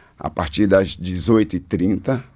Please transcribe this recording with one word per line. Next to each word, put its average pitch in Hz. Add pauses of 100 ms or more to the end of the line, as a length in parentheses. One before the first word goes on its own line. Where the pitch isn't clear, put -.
(200)
a -
partir 95
das 95
dezoito 92
e 90
trinta, 104 (120)